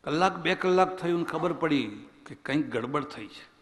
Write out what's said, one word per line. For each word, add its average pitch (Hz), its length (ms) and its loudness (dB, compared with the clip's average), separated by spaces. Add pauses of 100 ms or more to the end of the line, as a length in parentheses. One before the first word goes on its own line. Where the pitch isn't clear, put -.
કલાક, 180 340 2
બે 175 180 0
કલાક 185 420 4
થયું 170 220 0
ને 165 60 0
ખબર 165 280 -2
પડી 131 560 -2 (160)
કે 120 100 -14
કંઈક 139 340 -2
ગડબડ 127 340 -2
થઈ 107 240 -12
છે. - 220 -20 (120)